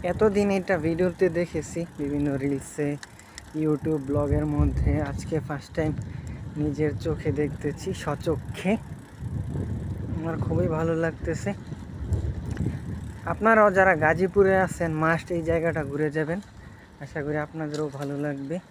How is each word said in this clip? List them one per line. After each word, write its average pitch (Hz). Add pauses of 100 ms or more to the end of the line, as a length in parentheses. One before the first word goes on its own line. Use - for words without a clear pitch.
এতদিন 202
এটা 190
ভিডিওতে 170
দেখেছি, 165 (120)
বিভিন্ন 143
রিলসে, 143 (580)
YouTube 156
ব্লগের 143
মধ্যে, 143
আজকে 143
ফার্স্ট -
টাইম 156 (640)
নিজের 147
চোখে 156
দেখতেছি, 147
স্বচক্ষে। 160 (1400)
আমার 160
খুবই 165
ভালো 165
লাগতেছে। 165 (1700)
আপনারাও 208
যারা 190
গাজীপুরে 180
আছেন, 175
মাস্ট 160
এই 170
জায়গাটা 165
ঘুরে 143
যাবেন, 160 (640)
আশা 143
করি 147
আপনাদেরও 151
ভালো 143
লাগবে। 143 (120)